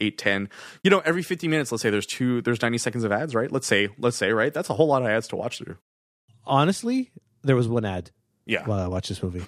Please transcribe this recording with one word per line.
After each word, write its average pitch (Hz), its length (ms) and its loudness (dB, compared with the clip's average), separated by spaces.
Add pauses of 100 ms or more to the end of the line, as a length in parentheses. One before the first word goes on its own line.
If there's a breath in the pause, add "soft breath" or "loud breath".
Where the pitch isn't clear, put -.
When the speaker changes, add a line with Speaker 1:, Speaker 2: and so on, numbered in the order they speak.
Speaker 1:
eight, 107 160 -2
ten, 98 320 -2 (340 loud breath)
you 196 60 4
know, 196 160 6
every 165 180 0
fifty 175 240 -4
minutes, 156 240 0
let's 117 100 -4
say 117 80 2
there's 104 180 0
two, 123 340 0
there's 120 200 0
ninety 120 180 0
seconds 117 240 -2
of 104 80 2
ads, 123 240 0
right? 117 160 0
Let's 131 160 -2
say, 101 300 4
let's 117 200 0
say, 98 140 2
right? 113 220 2
That's 170 160 -6
a 131 40 0
whole 151 140 4
lot 135 140 2
of 123 60 0
ads 110 220 0
to - 60 -8
watch 107 240 -6
through. - 180 -12 (680)
Speaker 2:
Honestly, 196 680 2 (320)
there 135 120 4
was 120 120 2
one 113 180 0
ad 92 260 -6 (340)
Speaker 1:
Yeah. 110 200 -2
Speaker 2:
while 104 140 0
I 90 80 -2
watched 92 220 -4
this 98 120 -6
movie. 90 260 -4